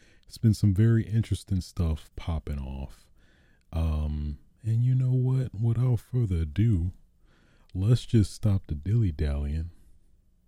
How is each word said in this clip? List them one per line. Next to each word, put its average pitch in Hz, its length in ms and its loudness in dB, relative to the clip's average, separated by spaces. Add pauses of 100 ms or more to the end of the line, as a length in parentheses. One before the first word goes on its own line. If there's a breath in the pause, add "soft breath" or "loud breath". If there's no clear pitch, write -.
(280 soft breath)
it's - 100 -20
been 110 160 4
some 101 200 2
very 113 300 2
interesting 98 560 -2
stuff 80 560 -4
popping 76 440 -6
off. 67 460 -12 (680 soft breath)
Um, 76 640 -2 (260)
and 113 200 2
you 127 120 2
know 127 160 2
what? 127 380 0 (100)
Without 117 400 2
further 98 440 -2
ado, 90 480 2 (840 soft breath)
let's 104 320 2
just 107 280 4
stop - 340 0
the 78 80 -4
dilly-dallying 76 960 -2 (760)